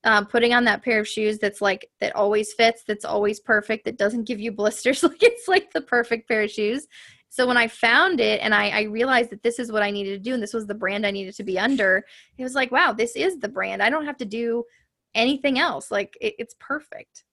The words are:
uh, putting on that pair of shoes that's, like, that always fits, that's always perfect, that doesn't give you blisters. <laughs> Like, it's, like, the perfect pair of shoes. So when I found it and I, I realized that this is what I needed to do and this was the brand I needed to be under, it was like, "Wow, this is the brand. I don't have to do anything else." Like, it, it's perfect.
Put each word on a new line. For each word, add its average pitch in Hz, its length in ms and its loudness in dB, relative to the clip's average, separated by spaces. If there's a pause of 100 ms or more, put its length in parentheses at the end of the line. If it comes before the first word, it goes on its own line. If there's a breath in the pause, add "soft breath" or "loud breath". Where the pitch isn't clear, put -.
uh, 214 220 4
putting 240 280 2
on 240 120 4
that 208 180 0
pair 220 160 2
of 214 80 -4
shoes 214 320 -2
that's, 208 220 -4
like, 202 260 -2 (140)
that - 120 -2
always 214 380 0
fits, 226 340 2
that's 208 200 -6
always 208 340 0
perfect, 214 460 -2
that 233 120 -8
doesn't 214 300 -2
give 214 140 -6
you 226 100 -6
blisters. 214 520 0
<laughs> 339 80 4
Like, - 120 0
it's, 466 240 4
like, 381 240 2
the 320 80 -4
perfect 233 480 -2
pair 220 140 0
of 208 100 -2
shoes. 226 360 -4 (420 loud breath)
So 254 180 0
when 247 80 2
I 226 140 4
found 277 500 4
it 214 220 2
and 214 120 2
I, 208 180 2
I 214 120 0
realized 240 460 0
that - 120 -14
this 233 160 -2
is 233 140 -6
what 214 120 2
I 202 60 0
needed 202 320 -6
to 220 80 -6
do 262 40 -2
and 240 100 -2
this 208 100 -8
was 214 140 -6
the 208 80 -6
brand 202 300 -4
I 202 60 0
needed 196 260 -8
to 202 80 -10
be 185 120 -4
under, 202 460 2 (340 loud breath)
it 254 60 -10
was 254 120 -8
like, 254 180 0
"Wow, 302 180 4
this 226 240 -2
is 339 240 -2
the 208 80 -6
brand. 196 340 -4
I 214 80 4
don't 302 160 -2
have 285 120 -8
to 247 80 -8
do 233 400 -4 (500 soft breath)
anything 269 420 2
else." 311 340 -2
Like, 202 280 -4
it, 214 180 -4
it's 233 220 -12
perfect. - 720 -12